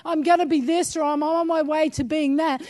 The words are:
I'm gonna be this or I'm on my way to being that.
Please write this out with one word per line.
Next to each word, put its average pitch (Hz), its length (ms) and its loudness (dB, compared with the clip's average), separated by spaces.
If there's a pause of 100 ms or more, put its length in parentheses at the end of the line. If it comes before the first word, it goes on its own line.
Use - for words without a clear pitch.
I'm 320 180 -2
gonna 339 240 4
be 294 140 2
this 330 360 0
or 311 60 0
I'm 294 220 0
on 330 240 0
my 320 140 0
way 311 280 0
to 285 140 -6
being 285 320 0
that. 294 340 0